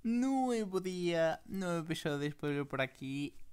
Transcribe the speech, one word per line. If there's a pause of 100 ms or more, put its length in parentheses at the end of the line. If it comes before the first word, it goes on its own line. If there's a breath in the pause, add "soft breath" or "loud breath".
Nuevo
día,
nuevo
episodio
disponible
por
aquí (180)